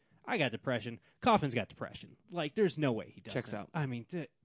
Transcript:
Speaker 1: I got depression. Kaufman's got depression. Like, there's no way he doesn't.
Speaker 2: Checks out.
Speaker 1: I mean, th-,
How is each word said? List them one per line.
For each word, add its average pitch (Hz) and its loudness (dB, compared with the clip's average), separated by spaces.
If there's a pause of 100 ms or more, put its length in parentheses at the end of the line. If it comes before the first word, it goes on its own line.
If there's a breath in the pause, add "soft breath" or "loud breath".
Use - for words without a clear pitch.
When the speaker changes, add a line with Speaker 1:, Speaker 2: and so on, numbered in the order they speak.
(260 soft breath)
Speaker 1:
I 262 -2
got 135 2
depression. 117 -4 (220 soft breath)
Kaufman's 147 4
got 110 0
depression. - -12 (200)
Like, 165 -2
there's 196 4
no 143 4
way 101 -4
he 101 -18
doesn't. 113 -4
Speaker 2:
Checks 113 -6
out. 104 -8
Speaker 1:
I 151 -2
mean, 117 -6
th-, 165 -6 (160)